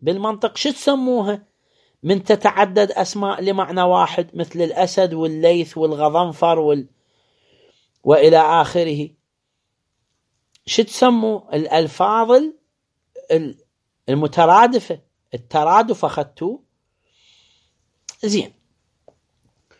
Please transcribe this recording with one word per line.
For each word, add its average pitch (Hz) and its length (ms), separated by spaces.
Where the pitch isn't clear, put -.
بالمنطق 202 560
شو 294 140
تسموها 247 720
من 180 200
تتعدد 202 680
أسماء 196 500
لمعنى 185 400
واحد، 180 520
مثل 170 280
الأسد 175 520
والليث 160 640
والغضنفر 160 840
وال-، 147 280
وإلى 156 340
آخره؟ 156 720
شو - 160
تسموا 220 720
الألفاظ 175 760
ال-، 302 220
ال-، 156 260
المترادفة؟ 175 880
الترادف 165 720
أخذتوه؟ 156 580
زين. 208 300